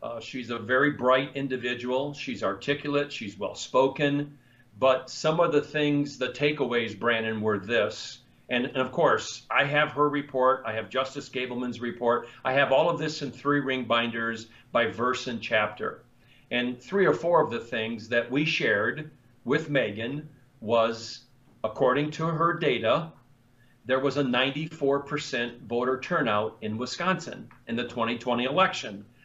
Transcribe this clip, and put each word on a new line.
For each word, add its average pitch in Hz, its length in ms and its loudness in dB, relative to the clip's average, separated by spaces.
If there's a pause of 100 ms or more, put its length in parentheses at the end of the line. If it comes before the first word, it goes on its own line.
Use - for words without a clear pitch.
Uh, 117 180 -10
she's 120 300 -10
a 117 80 -4
very 127 320 2
bright 131 460 4
individual. 127 760 -4
She's 117 300 -8
articulate, 143 680 -2
she's 98 260 -10
well-spoken. 139 960 0 (420)
But 131 300 4
some 156 300 0
of 165 140 4
the 147 100 4
things, 147 560 0
the 127 120 -2
takeaways, 120 680 0
Brandon, 113 420 0
were 107 180 0
this. 107 600 -2 (320)
And, 123 160 0
and 131 120 -4
of 127 120 0
course, - 580 0
I 127 160 4
have 147 280 2
her 147 160 2
report. 135 580 2
I 110 60 -4
have 107 180 -6
Justice 135 380 -4
Gableman's 123 520 -6
report. 120 480 0 (160)
I 131 100 0
have 135 180 4
all 156 180 6
of 160 80 -2
this 156 240 -4
in 131 80 -4
three 143 300 0
ring 131 240 -2
binders 113 640 -2 (240)
by 117 160 4
verse 123 400 -2
and 117 120 -6
chapter. 107 640 -2 (480)
And 123 280 -2
three 190 280 2
or 151 80 6
four 170 260 4
of 101 100 2
the 113 100 -2
things 113 480 -4
that 120 220 2
we 147 140 2
shared 135 680 0 (320)
with 151 260 0
Megan 123 580 -2 (320)
was, 113 600 0 (420)
according 135 500 2
to 160 140 -4
her 165 280 2
data, 139 580 0 (720)
there 131 140 2
was 139 160 0
a 143 80 2
ninety-four 135 760 0
percent 123 640 -4
voter 123 380 0
turnout 110 640 0
in 107 160 -4
Wisconsin 123 720 -4 (180)
in 117 100 -4
the 120 100 -2
twenty 117 300 -2
twenty 120 280 0
election. 135 600 -2 (200)